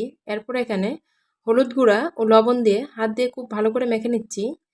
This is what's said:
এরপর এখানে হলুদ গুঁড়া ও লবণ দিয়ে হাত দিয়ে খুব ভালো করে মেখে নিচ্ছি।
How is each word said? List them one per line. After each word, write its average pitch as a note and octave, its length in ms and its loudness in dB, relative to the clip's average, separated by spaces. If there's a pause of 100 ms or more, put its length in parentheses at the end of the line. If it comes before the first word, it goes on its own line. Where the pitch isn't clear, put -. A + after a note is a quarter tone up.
(280)
এরপর A3 280 -8
এখানে G#3+ 340 -2 (580)
হলুদ A#3+ 260 2
গুঁড়া A3+ 260 4 (180)
ও A3 80 -4
লবণ A3+ 380 6
দিয়ে G#3 160 2 (140)
হাত A3 200 -2
দিয়ে B3 160 -2
খুব B3 200 -12
ভালো G#3+ 220 -2
করে B3 140 -2
মেখে A3+ 240 -2
নিচ্ছি। A3 340 -4 (300)